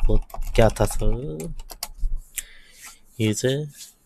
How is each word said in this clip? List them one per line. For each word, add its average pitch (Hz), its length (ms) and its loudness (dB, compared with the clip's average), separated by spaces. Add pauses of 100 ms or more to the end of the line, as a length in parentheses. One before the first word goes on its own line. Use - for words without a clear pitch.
것 - 140 6 (340)
같아서, 107 560 4 (2000)
이제, 127 480 0 (400)